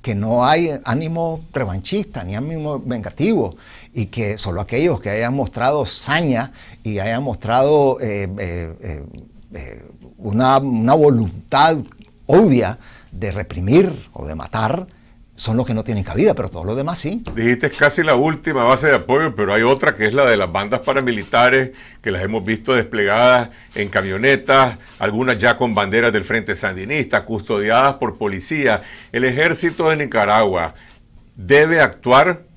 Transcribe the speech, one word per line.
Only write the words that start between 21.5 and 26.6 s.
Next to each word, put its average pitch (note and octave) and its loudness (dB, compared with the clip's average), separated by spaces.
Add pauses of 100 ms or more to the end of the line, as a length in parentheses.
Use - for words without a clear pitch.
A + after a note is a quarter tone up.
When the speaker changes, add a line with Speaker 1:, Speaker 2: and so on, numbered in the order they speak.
Speaker 2:
que G#2+ -4
las F#2+ -4
hemos G2+ -4
visto A2 -2
desplegadas A#2 2 (260)
en G#2 -4
camionetas, B2 2 (220)
algunas A2 0
ya A#2 2
con A#2+ -2
banderas G#2 0
del G2+ -2
Frente G#2+ -4
Sandinista, G#2 -4